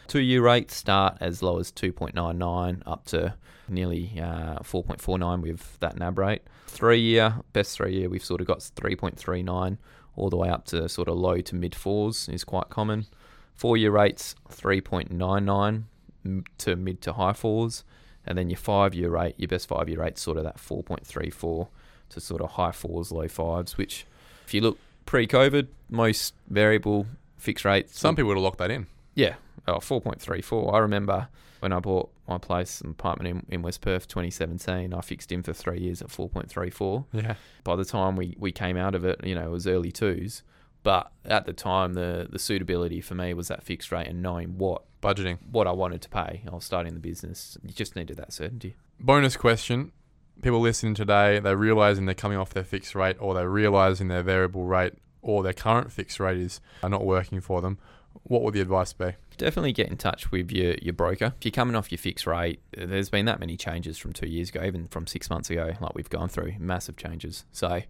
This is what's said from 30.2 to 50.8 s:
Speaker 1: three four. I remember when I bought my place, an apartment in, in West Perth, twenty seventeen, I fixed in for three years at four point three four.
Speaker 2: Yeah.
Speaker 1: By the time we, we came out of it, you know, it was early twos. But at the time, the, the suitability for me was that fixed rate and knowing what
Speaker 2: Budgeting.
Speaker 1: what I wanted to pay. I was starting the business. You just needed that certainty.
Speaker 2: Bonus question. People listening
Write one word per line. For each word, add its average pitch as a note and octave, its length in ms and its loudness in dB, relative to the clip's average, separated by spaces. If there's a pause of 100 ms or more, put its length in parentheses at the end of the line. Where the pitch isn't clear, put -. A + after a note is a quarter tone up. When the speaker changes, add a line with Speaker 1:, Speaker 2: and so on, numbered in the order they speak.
Speaker 1:
three - 220 -4
four. G#2+ 320 0
I G#2+ 40 6
remember G2+ 500 2 (320)
when F#2+ 120 0
I F2+ 80 2
bought F#2+ 300 0 (180)
my F2+ 80 -4
place, F2+ 460 -4
an D#2+ 80 -10
apartment F2 580 -4
in, - 60 -6
in F2 80 -4
West F2 180 -6
Perth, F#2 260 0
twenty F2 240 -4
seventeen, F2+ 600 -4
I F2 80 -4
fixed - 320 -10
in F2 100 -4
for E2+ 120 -6
three F2 260 -6
years F2+ 220 -4
at - 80 -14
four - 180 -8
point - 220 -8
three F2+ 200 -6
four. G2+ 420 -4
Speaker 2:
Yeah. A2 220 -4 (300)
Speaker 1:
By F2 120 0
the F#2+ 80 -2
time F#2+ 320 0
we, F2 220 -4
we G2 140 -4
came F2+ 240 -2
out F#2+ 180 0
of F2+ 100 -2
it, F2+ 200 -2
you F#2 100 -2
know, E2 120 -4
it E2 40 -6
was F2 160 -6
early F2+ 240 2
twos. F#2 520 -2 (400)
But F#2+ 280 4 (140)
at - 220 2
the F2+ 80 -6
time, F#2 400 0
the, F2 360 -2
the - 80 -8
suitability F2 600 -2
for - 140 -10
me F2+ 180 -4
was E2+ 160 -6
that - 140 -6
fixed - 280 -8
rate E2+ 160 -4
and F2 160 -6
knowing F2 360 -6
what F#2 240 -2 (180)
Speaker 2:
Budgeting. F#2+ 380 0 (120)
Speaker 1:
what A2 160 4
I F2+ 60 2
wanted F2+ 300 -2
to - 80 -20
pay. - 360 -6
I F2 80 -10
was E2+ 100 -12
starting F2 280 -4
the E2 80 -10
business. E2+ 640 -12
You - 100 -14
just - 240 -8
needed E2+ 220 -10
that - 160 -14
certainty. A2+ 420 -10 (240)
Speaker 2:
Bonus C3+ 380 6
question. A#2+ 540 2 (500)
People A#2+ 180 4
listening A2+ 340 2